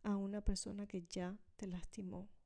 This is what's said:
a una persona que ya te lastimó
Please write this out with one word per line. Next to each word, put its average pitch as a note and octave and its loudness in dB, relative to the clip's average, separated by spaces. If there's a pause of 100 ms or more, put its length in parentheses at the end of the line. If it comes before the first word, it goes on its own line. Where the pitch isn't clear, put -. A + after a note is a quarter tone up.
a G3+ 4
una G3 0
persona G3+ 4
que F3+ -2
ya F3+ -4 (180)
te G3+ -6
lastimó F3+ -4 (180)